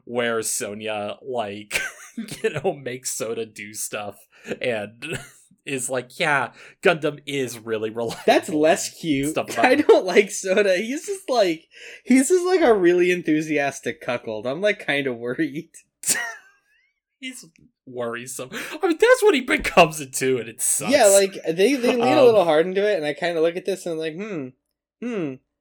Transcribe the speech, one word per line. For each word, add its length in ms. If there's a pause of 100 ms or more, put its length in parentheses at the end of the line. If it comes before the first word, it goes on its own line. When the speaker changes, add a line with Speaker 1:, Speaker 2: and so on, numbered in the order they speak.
Speaker 1:
where 380
Sonya, 800
like, 580 (360)
<laughs> 260
you 80
know, 240
makes 420
Sota 340
do 220
stuff 460 (420)
and 580 (240)
<laughs> 220
is 240
like, 320
"Yeah, 320 (300)
Gundam 420
is 340
really 300
reliable." 380
Speaker 2:
That's 240
less 400 (100)
cute. 300
Speaker 1:
Stuff 240
about 100
Speaker 2:
I 120
Speaker 1:
him. 120
Speaker 2:
don't 160
like 220
Sota. 500
He's 300
just 240
like, 360 (380)
he's 240
just, 160
like, 160
a 140
really 360
enthusiastic 920
cuckold. 440
I'm, 140
like, 240
kinda 300
worried. 560 (360)
<laughs> 40 (1120)
Speaker 1:
He's 260 (400)
worrisome. 680
I 340
mean, 140
that's 220
what 120
he 60
becomes 580
into, 380
and 140
it 100
sucks. 320
Speaker 2:
Yeah, 140
like, 400
they, 300
they 200
lean 220
a 20
Speaker 1:
Um, 60
Speaker 2:
little 180
hard 220
into 200
it, 120
and 80
I 80
kinda 260
look 160
at 80
this 220
and 80
I'm 40
like, 180
"Hmm, 320 (520)
hmm, 340 (260)